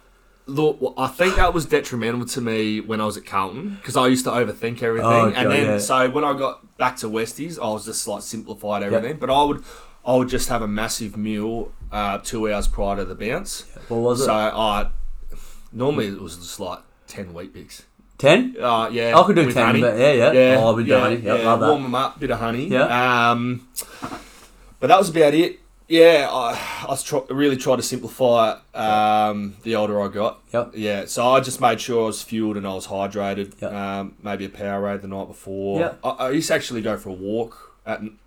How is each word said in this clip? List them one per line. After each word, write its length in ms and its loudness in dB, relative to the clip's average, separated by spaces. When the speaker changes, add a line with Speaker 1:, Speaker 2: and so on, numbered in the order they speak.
Speaker 1:
look, 340 0
well, 200 -4
I 80 0
think 300 0
that 180 6
was 100 -2
detrimental 640 -2
to 160 -6
me 380 -2
when 200 -4
I 60 0
was 100 -4
at 80 -14
Carlton 580 -4
'cause 140 -6
I 120 4
used 180 2
to 60 -2
overthink 500 -2
everything. 280 0
Speaker 2:
Oh, 180 6
Speaker 1:
And 60 0
Speaker 2:
God, 160 0
Speaker 1:
then, 160 2
Speaker 2:
yeah. 120 2
Speaker 1:
so 320 2
when 140 0
I 100 0
got 420 -6
back 220 -2
to 100 -8
Westies, 500 -6
I 140 -4
was 140 -8
just, 200 -8
like, 140 -6
simplified 600 -6
Speaker 2:
Yep. 100 -4
Speaker 1:
everything. 260 -2
But 120 -4
I 140 4
would, 200 -2
I 120 2
would 120 2
just 220 -2
have 100 0
a 80 -4
massive 480 -6
meal, 560 -6
uh, 280 -4
two 340 -4
hours 160 0
prior 280 0
to 100 -4
the 80 -10
bounce. 500 -8
Speaker 2:
Yeah. 140 -18
What 140 -2
was 180 2
it? 60 0
Speaker 1:
So 80 2
I, 540 0
normally 360 -2
it 120 -8
was 160 -12
just, 240 -14
like, 200 -8
ten 260 -12
Weet-Bix. 520 -16
Speaker 2:
Ten? 420 4
Speaker 1:
Uh, 320 0
yeah, 240 0
Speaker 2:
Oh, 80 10
I 20 0
could 100 4
do 100 6
Speaker 1:
with 80 0
Speaker 2:
ten, 120 4
Speaker 1:
honey. 140 4
Speaker 2:
but 180 2
yeah, 140 6
yeah. 200 4
Speaker 1:
Yeah, 280 8
Speaker 2:
Oh, 160 4
with 100 0
the 60 2
Speaker 1:
yeah, 80 6
Speaker 2:
honey. 160 2
Yep, 240 0
Speaker 1:
yeah. 40 -2
Speaker 2:
love 160 4
that. 100 4
Speaker 1:
Warm 160 2
'em 100 -4
up, 240 -4
bit 100 -4
of 80 -2
honey. 300 -4
Speaker 2:
Yeah. 640 2
Speaker 1:
Um, 340 -4
but 80 2
that 100 8
was 100 2
about 260 4
it. 240 2
Yeah, 420 8
I, 560 -4
I 40 -4
was 120 -4
tr-, 160 -4
really 260 2
tried 200 2
to 60 -2
simplify 720 2
it, 260 -14
um, 840 2
the 140 -4
older 240 0
I 80 0
got. 320 -4
Speaker 2:
Yep. 220 -2
Speaker 1:
Yeah, 320 -4
so 220 -2
I 120 6
just 200 -4
made 200 2
sure 240 0
I 20 0
was 160 -6
fueled 340 -2
and 100 -6
I 80 -6
was 120 -10
hydrated. 760 -4
Speaker 2:
Yep. 120 -8
Speaker 1:
Um, 500 -8
maybe 220 -8
a 40 -8
Powerade 540 -6
the 60 -12
night 180 -8
before. 540 -6
Speaker 2:
Yep. 240 -4
Speaker 1:
I, 40 -4
I 220 -4
used 180 -2
to 60 0
actually 280 -4
go 140 -4
for 140 -12
a 40 -10
walk 600 -8
at 160 -6
n-, 260 -12